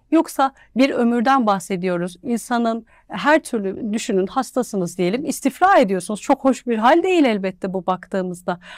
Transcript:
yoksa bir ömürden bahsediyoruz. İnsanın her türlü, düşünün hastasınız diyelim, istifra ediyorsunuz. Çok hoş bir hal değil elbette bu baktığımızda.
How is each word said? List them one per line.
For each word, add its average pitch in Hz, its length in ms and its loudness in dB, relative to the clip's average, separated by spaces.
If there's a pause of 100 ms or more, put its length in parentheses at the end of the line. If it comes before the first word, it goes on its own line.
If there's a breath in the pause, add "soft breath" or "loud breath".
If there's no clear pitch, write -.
(120)
yoksa 294 420 2 (220 soft breath)
bir 269 140 4
ömürden 240 580 2
bahsediyoruz. 180 760 -2
İnsanın 233 640 -2 (220 soft breath)
her 269 320 2
türlü, 208 540 -6
düşünün 196 340 0
hastasınız - 720 -4
diyelim, 196 280 -2
istifra 359 520 2
ediyorsunuz. 196 440 0
Çok - 220 0
hoş 262 240 0
bir 233 100 0
hal 285 260 4
değil 359 220 4
elbette 190 480 -2
bu 185 120 -4
baktığımızda. 180 760 -4 (180 loud breath)